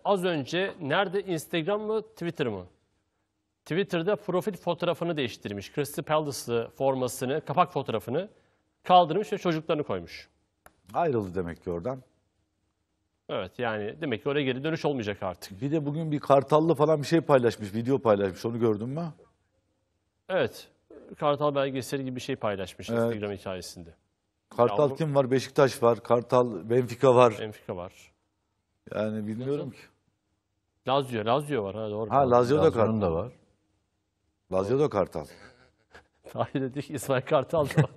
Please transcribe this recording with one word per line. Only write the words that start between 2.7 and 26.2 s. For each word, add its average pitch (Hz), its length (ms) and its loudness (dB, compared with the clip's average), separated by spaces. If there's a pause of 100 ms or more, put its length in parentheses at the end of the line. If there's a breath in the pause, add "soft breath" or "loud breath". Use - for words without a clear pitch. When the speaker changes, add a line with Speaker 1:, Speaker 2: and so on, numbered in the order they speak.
Speaker 1:
Twitter'da 180 520 -2
profil 180 400 -2
fotoğrafını 170 600 -2
değiştirmiş. 107 580 -6
Crystal 147 300 -4
Palace'lı 135 640 -2
formasını, 131 760 -2
kapak 160 280 -4
fotoğrafını 127 560 -4 (560)
kaldırmış 180 480 4
ve 196 60 -2
çocuklarını 160 460 -2
koymuş. 90 440 -8 (680)
Speaker 2:
Ayrıldı 117 400 0
demek 85 300 -6
ki 92 60 -6
oradan. 120 320 -6 (1300)
Speaker 1:
Evet, 101 260 -8
yani 107 420 -4
demek 123 220 -4
ki 147 60 -6
oraya 143 160 0
geri 131 200 -2
dönüş 160 200 -2
olmayacak 110 380 -2
artık. 92 400 -8
Speaker 2:
Bir 139 100 -2
de 151 140 -2
bugün 151 260 -4
bir 147 80 -2
Kartallı 151 540 4
falan 151 280 4
bir 127 40 -8
şey 165 140 2
paylaşmış, 117 540 2
video 117 240 0
paylaşmış. 101 480 2
Onu 117 140 -4
gördün 113 280 2
mü? 156 240 -6 (1160)
Speaker 1:
Evet. 165 400 -2 (500)
Kartal 147 360 2
belgeseli 135 500 -2
gibi 127 120 -6
bir 123 40 -8
şey 131 160 -4
paylaşmış 95 540 -6
Speaker 2:
Evet. 117 100 0
Speaker 1:
Instagram 107 320 -2
hikayesinde. 92 580 -12 (680)
Speaker 2:
Kartal 120 280 4
Speaker 1:
Ya 135 60 2
bu 135 60 -8
Speaker 2:
kim 151 180 -2
var? 135 160 4
Beşiktaş 131 520 2
var. 117 200 6
Kartal, 117 680 2